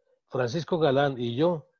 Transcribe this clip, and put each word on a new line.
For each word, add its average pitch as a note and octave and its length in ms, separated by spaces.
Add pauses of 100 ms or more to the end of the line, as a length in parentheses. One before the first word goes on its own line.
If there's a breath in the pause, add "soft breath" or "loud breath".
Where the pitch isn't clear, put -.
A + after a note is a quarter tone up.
(280)
Francisco C#3 500
Galán C#3+ 400
y A#2 180
yo D#3+ 300 (140)